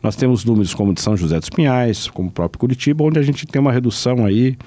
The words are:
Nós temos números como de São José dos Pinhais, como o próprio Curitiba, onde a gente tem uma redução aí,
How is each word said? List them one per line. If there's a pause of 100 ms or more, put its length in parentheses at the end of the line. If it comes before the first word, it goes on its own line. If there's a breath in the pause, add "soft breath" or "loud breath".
Nós
temos
números
como
de
São
José
dos
Pinhais,
como
o
próprio
Curitiba,
onde
a
gente
tem
uma
redução
aí, (100)